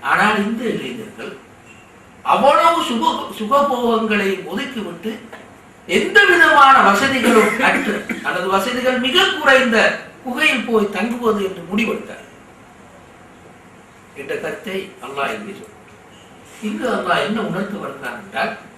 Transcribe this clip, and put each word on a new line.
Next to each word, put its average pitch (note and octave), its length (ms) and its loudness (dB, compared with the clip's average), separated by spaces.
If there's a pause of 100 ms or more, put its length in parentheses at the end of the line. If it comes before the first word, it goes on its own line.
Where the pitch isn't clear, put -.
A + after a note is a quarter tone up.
ஆனால் G3+ 360 0
இந்த A3 260 -4
இளைஞர்கள் A2+ 720 -8 (840)
அவ்வளவு D#4+ 600 4
சுக-, A3+ 440 -2 (120)
சுகபோகங்களை A3 920 2 (160)
ஒதுக்கிவிட்டு G#3 760 -8 (680)
எந்த - 380 4
விதமான D#4 560 6
வசதிகளும் A3+ 800 2
அற்று G#3+ 440 0 (180)
அல்லது F#3 240 -4
வசதிகள் B3 520 0
மிக F4+ 300 2
குறைந்த B3+ 720 2 (240)
குகையில் B3+ 420 -2
போய் G#3+ 240 0
தங்குவது A3 540 -2
என்று F#3 280 -8
முடிவெடுத்தார் - 540 -4 (1900)
என்ற - 200 -8
கருத்தை - 560 -8 (100)
அல்லாஹ் C3+ 380 -6
இங்கே G2 120 -12
சொல்றார். - 280 -18 (840)
இங்கு G#3+ 280 -4
அல்லாஹ் F3+ 360 -2
என்ன A3 160 -4
உணர்த்த F#3+ 360 -6
வருகிறார் - 460 -10
என்றால் - 340 -6 (200)